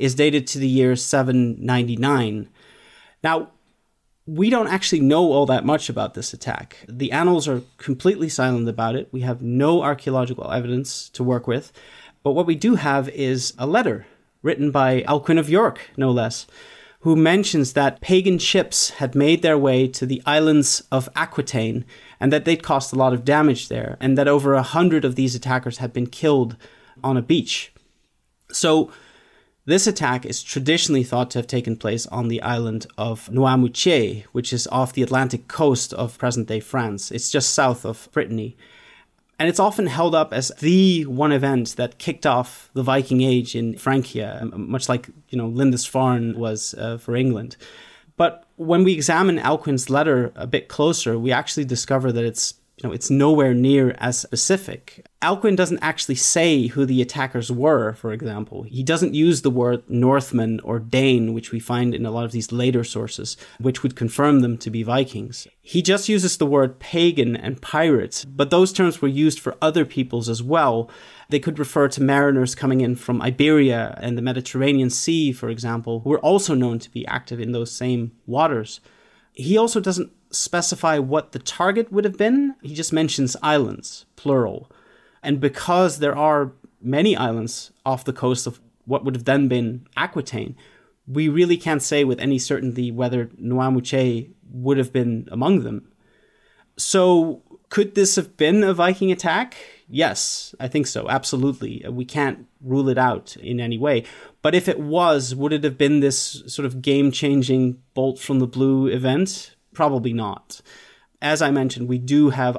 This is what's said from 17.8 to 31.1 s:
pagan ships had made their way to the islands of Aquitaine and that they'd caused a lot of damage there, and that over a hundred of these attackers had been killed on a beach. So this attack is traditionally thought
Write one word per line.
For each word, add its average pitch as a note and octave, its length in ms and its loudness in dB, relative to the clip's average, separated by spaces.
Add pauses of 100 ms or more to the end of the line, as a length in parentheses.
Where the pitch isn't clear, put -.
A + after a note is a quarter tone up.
pagan F#3 400 2
ships - 500 0
had C3 240 -4
made D#3 280 4
their D#3 140 4
way C3+ 300 4
to C3 180 -6
the B2+ 220 -4
islands D3+ 640 4
of C3 240 -2
Aquitaine B2+ 680 -4 (340)
and C3+ 140 2
that D3+ 120 0
they'd E3 200 0
caused C3+ 280 -2
a C3 60 0
lot C3 140 4
of A#2+ 120 -2
damage D3 440 2
there, A2+ 320 -8
and C3 180 2
that C#3 80 2
over C#3 280 4
a C3 80 4
hundred D#3+ 420 2
of B2+ 100 0
these B2+ 220 -2
attackers B2+ 420 -4
had B2+ 140 -8
been B2 160 -4
killed C3 480 0 (480)
on C3 120 0
a B2 60 0
beach. - 500 -2 (800)
So D#3 400 2 (800)
this F#3+ 200 2
attack B2+ 360 -2
is - 200 -10
traditionally C#3+ 580 0
thought A#2+ 300 -2